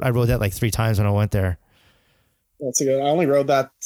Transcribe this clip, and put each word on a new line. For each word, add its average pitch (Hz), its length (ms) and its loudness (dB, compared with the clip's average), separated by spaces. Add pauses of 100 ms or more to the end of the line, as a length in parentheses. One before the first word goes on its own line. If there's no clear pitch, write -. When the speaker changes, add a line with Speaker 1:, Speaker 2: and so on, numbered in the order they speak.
Speaker 1:
I 131 80 0
rode 120 160 0
that, 120 140 0
like, 104 120 -2
three 117 180 -2
times 113 280 0
when 104 80 2
I 101 40 2
went 101 200 0
there. 95 280 0 (1040)
Speaker 2:
That's 135 220 -4
a - 20 0
good, 135 160 0
I 143 80 0
only 165 180 2
rode 139 200 2
that, 135 240 0 (160)